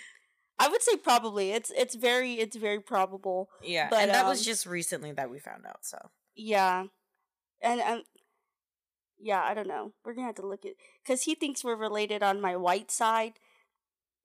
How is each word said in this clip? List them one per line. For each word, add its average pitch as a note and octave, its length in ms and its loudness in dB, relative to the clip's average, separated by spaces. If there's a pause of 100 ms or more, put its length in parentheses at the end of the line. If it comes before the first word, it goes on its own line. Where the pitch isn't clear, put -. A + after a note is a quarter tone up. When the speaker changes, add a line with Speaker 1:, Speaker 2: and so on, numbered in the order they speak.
(600)
Speaker 1:
I C4+ 100 6
would G4+ 120 2
say A4+ 140 4
probably. A3 560 2
It's, A3+ 240 -4
it's B3 200 0
very, B3 400 2
it's A3+ 200 -4
very G#3+ 240 -2
probable. F#3+ 720 -2 (120)
Speaker 2:
Yeah, E3+ 280 -2
Speaker 1:
But, A3+ 140 4
Speaker 2:
and G3+ 80 4
that B3 140 6
was B3+ 140 2
Speaker 1:
um, A3 60 -2
Speaker 2:
just A3+ 200 -2
recently E3+ 460 -6
that C3+ 180 -4
we C3+ 100 -12
found - 260 -16
out, - 200 -16
so. - 120 -12 (380)
Speaker 1:
Yeah. F#3+ 500 2 (760)
And, A#3+ 200 2
um, A#3 220 -2 (1160)
yeah, G3+ 240 2
I F#3+ 100 2
don't G#3 140 -4
know. D3 260 -6 (120)
We're A#3 80 -10
gonna B3 140 -6
have A3 80 -8
to G3 120 -10
look G3 180 -8
at, - 80 -10 (320)
'cause C4 180 0
he D#4 120 0
thinks C#4+ 280 -4
we're A#3+ 120 0
related G#3+ 480 -2
on G3 160 4
my F#3 160 -2
white F#3 360 0
side. A3+ 420 2 (920)